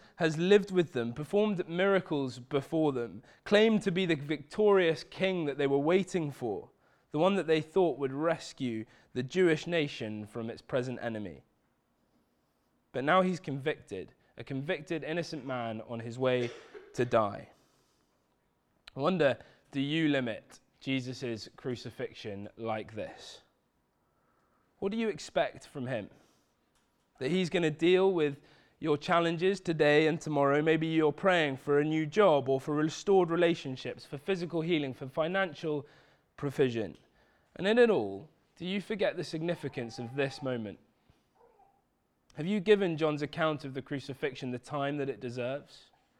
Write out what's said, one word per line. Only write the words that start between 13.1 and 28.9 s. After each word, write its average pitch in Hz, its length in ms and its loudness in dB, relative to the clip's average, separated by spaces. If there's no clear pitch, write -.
he's 185 180 0
convicted, 135 720 -6
a 120 80 -14
convicted 147 600 -6
innocent 160 420 -6
man 117 420 -4
on 117 120 -6
his 117 180 -10
way 127 320 2
to 123 140 0
die. 110 420 0
I 135 60 -8
wonder, 151 380 2
do 139 80 -4
you 151 280 0
limit 127 520 -2
Jesus' 127 760 -6
crucifixion 110 1000 -10
like 110 360 -6
this? - 460 -12
What 196 140 -2
do 226 60 -4
you 226 100 0
expect - 600 -4
from 131 180 -8
him? 120 240 -6
That 131 120 -4
he's 185 180 0
gonna 170 220 2
deal 180 420 4
with 151 240 0
your 151 200 0